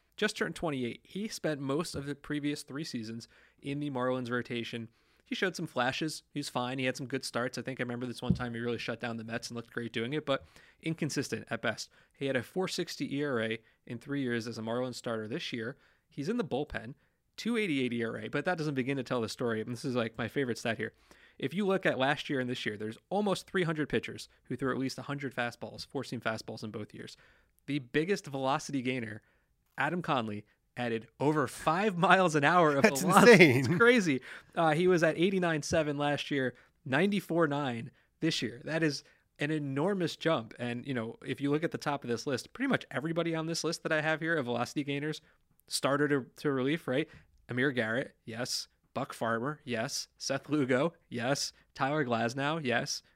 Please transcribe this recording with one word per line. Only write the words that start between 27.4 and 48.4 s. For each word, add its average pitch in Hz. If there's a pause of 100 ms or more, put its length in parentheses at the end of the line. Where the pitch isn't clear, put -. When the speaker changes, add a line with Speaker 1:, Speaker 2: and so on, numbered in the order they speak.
Speaker 1:
The 139
biggest 156
velocity 139
gainer, 117 (540)
Adam 156
Conley, 110 (320)
added 117 (140)
over 147
five 180
miles 180
an 147
hour 156
of 135
Speaker 2:
That's 143
Speaker 1:
velocity. 190
Speaker 2:
insane. 160
Speaker 1:
It's 135
crazy. 180 (360)
Uh, 160
he 180
was 170
at 156
eighty-nine 175
seven 151
last 143
year, 131 (300)
ninety-four 175
nine 139 (260)
this 160
year. 120
That 160
is 147 (340)
an 147
enormous 156
jump. 127
And, 123
you 143
know, 117
if 135
you 143
look 156
at 165
the 165
top 143
of 123
this 117
list, 135
pretty 269
much 220
everybody 165
on 160
this 165
list 160
that 160
I 156
have 156
here 156
of 135
velocity 123
gainers, 143 (480)
starter 139
to, 139 (120)
to 151
relief, 135
right? 139 (400)
Amir 123
Garrett, 120
yes. 120 (280)